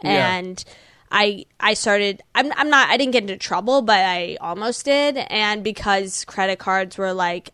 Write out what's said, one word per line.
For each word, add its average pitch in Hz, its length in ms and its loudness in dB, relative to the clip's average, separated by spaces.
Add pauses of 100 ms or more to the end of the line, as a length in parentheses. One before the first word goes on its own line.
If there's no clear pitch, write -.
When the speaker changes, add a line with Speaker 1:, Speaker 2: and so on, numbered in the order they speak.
Speaker 1:
Yeah. 185 340 0
Speaker 2:
and 185 280 -10 (500)
I, 208 300 0 (160)
I 214 140 2
started, 202 480 0 (120)
I'm, 262 220 2
I'm 302 140 0
not, 269 180 6
I 208 80 2
didn't 262 160 0
get 233 120 2
into 196 120 -8
trouble, 226 460 0
but 214 180 4
I 175 400 -2
almost 202 460 -6
did, 285 320 2
and 214 440 -2
because 196 640 -2
credit 190 340 -2
cards 190 380 -2
were, 190 160 -2
like, 175 420 -4